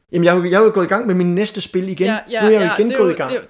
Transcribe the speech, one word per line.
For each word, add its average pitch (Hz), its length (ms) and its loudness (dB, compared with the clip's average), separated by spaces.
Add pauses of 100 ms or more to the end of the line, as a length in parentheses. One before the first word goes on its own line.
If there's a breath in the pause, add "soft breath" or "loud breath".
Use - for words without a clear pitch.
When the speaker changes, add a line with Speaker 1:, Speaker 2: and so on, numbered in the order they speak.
(100)
Speaker 1:
Jamen, 175 140 0
jeg 175 60 4
er 180 60 4
jo, 180 80 0
jeg 175 140 -2
er 214 40 4
jo 220 100 4
gået 185 120 0
i 165 40 -4
gang 226 180 -2
med 185 80 0
min 175 200 0
næste 208 260 -4
spil 185 280 -6
igen. 185 180 -2
Speaker 2:
Ja, 220 100 -2 (140)
ja, 226 100 -4
Speaker 1:
Nu 208 60 2
er 214 40 6
jeg 214 100 4
jo 190 40 0
Speaker 2:
ja, 214 100 -2
Speaker 1:
igen 208 120 0
Speaker 2:
det 240 80 -4
er - 40 -4
Speaker 1:
gået 196 100 2
Speaker 2:
jo, 160 60 0
Speaker 1:
i - 20 -12
gang. 156 140 -4
Speaker 2:
det 254 60 -4
er 226 40 -8
jo, - 80 -18